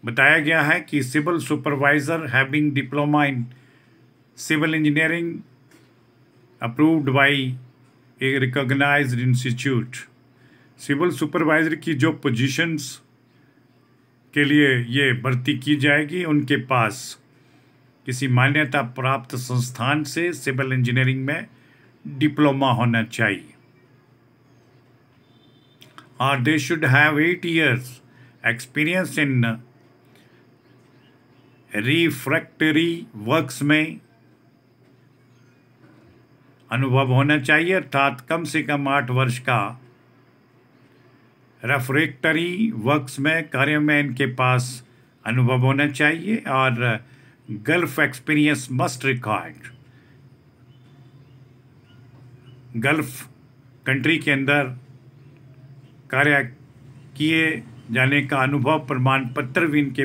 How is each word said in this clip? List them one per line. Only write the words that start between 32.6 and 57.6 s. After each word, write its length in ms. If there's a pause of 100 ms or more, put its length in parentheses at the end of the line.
works 360
में 380 (2750)
अनुभव 420
होना 260
चाहिए, 360
अर्थात 540
कम 160
से 180
कम 260
आठ 220
वर्ष 300
का 400 (1800)
रेफ्रैक्टरी 1120
वर्क्स 440
में 280
कार्य 300
में 220
इनके 340
पास 320 (580)
अनुभव 360
होना 300
चाहिए 460 (140)
और 500 (600)
गल्फ 380
एक्सपीरियंस 720
मस्ट 320
रिक्वायर्ड। 680 (3000)
गल्फ 400 (640)
कंट्री 320
के 120
अंदर 320 (1500)
कार्य 320 (720)
किए 340 (400)